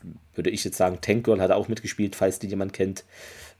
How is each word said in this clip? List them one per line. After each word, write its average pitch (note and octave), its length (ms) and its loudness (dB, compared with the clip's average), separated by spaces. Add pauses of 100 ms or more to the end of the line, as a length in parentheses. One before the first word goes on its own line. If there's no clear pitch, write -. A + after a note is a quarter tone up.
(340)
würde F2 160 -2
ich G#2+ 120 -6
jetzt - 140 -6
sagen, F#2 240 2
Tank A2+ 240 2
Girl G#2+ 160 4
hat F#2 100 4
er F#2+ 60 6
auch G2+ 120 0
mitgespielt, G#2 460 -4
falls - 240 0
die G#2 80 -8
jemand G2 260 -4
kennt. F#2+ 320 -2 (560)